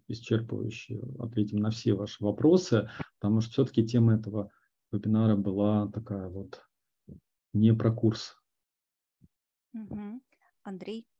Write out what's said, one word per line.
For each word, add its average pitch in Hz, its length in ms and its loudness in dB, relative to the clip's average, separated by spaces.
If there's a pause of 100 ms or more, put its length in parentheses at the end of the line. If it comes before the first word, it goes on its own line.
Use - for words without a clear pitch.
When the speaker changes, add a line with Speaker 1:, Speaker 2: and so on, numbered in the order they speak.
Speaker 1:
исчерпывающие, 113 920 -4 (220)
ответим 107 360 -2
на 107 120 0
все 110 240 0
ваши 101 280 -8
вопросы, 113 680 2 (300)
потому 107 220 2
что 117 120 -4
всё-таки 127 320 2
тема 113 300 4
этого 104 360 -4 (400)
вебинара 110 460 2
была 101 540 0
такая 98 380 -8
вот 95 320 -14 (920)
не 110 200 6
про 113 200 2
курс. - 440 -2 (1400)
Speaker 2:
Мгм. 208 480 -12 (420)
Андрей, 202 440 -12 (120)